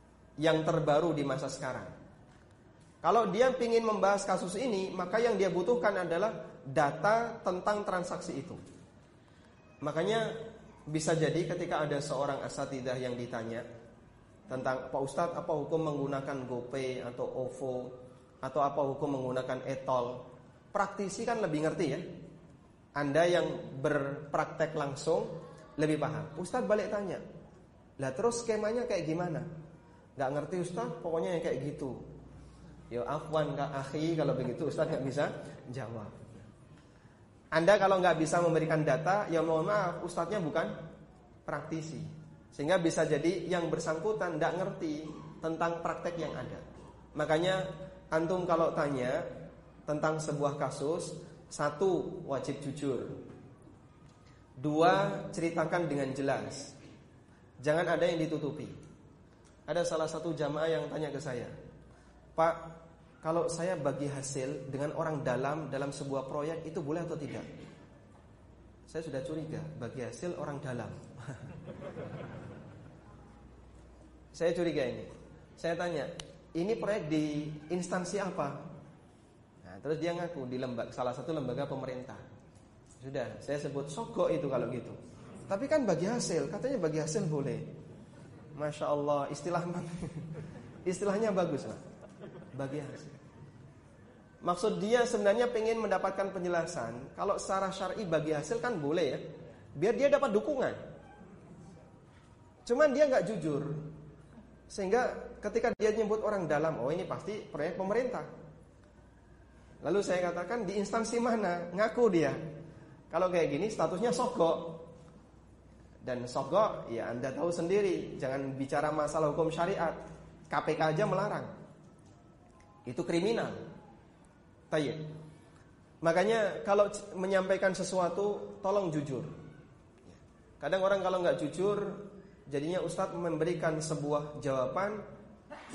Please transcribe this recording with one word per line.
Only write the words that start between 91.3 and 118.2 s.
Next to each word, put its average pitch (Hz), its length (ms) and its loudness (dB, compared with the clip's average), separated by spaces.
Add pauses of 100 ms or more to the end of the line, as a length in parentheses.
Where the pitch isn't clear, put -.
Pak. - 120 -10 (760)
Bagi 139 240 -4
hasil. - 320 -12 (1300)
Maksud 175 400 2
dia 233 240 6
sebenarnya 233 480 4
pengen 226 320 2
mendapatkan 190 480 0
penjelasan, 156 800 -2
kalau 180 240 0
secara 190 320 0
syar'i 185 400 -4
bagi 156 240 2
hasil 226 300 0
kan 240 180 0
boleh 151 240 2
ya. 139 140 0 (580)
Biar 196 220 4
dia 285 100 6
dapat 277 240 6
dukungan. 214 400 2 (1900)
Cuman 277 320 6
dia 302 80 8
nggak 233 240 6
jujur. 156 400 0 (960)
Sehingga 208 480 2 (320)
ketika 226 320 2
dia 214 160 4
nyebut 214 320 2
orang 196 240 2
dalam, 151 320 2
"Oh 123 80 0
ini 175 160 0
pasti 160 320 -6
proyek 165 400 -4
pemerintah." 196 480 0 (1600)
Lalu 185 160 2
saya 180 320 2
katakan, 180 320 -2
"Di 196 160 -2
instansi 226 400 0
mana?" 196 480 2
Ngaku 220 400 2
dia. 165 240 4 (800)
Kalau 175 180 2
kayak 156 220 4
gini 185 180 0
statusnya 214 400 2
sogok. - 720 2 (1200)
Dan 120 220 -4
sogok, 147 640 2
ya 110 240 -2
Anda 127 180 -4
tahu 170 160 0
sendiri, 175 680 0
jangan 135 400 -2